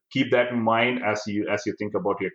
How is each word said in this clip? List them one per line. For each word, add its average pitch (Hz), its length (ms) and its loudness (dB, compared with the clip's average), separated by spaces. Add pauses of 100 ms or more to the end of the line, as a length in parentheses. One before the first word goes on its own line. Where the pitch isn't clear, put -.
keep 123 220 0
that 123 200 4
in 120 100 0
mind 117 420 2
as 104 240 0
you, 101 220 -2
as 104 160 -2
you 101 120 -4
think 104 180 -4
about 98 260 0
your 92 140 -2